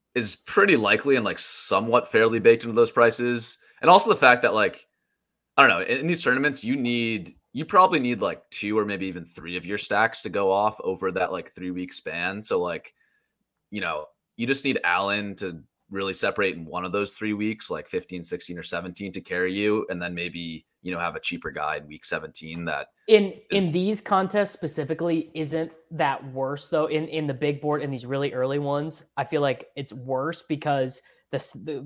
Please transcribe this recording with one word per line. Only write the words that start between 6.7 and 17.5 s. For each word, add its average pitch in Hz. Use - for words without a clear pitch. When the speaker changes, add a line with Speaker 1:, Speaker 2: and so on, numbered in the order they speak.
Speaker 1:
need, 117
you 139
probably 180
need, 120
like, 90
two 107
or 107
maybe 98
even 87
three 85
of 85
your 101
stacks 107
to 110
go 95
off 104
over 95
that, 90
like, 90
three-week 90
span. 87
So, 95
like, 85
you 104
know, 80
you 117
just 135
need 135
Allen 98
to 87
really 95
separate 98
in 82
one 87
of 90
those 101
three 107
weeks, 107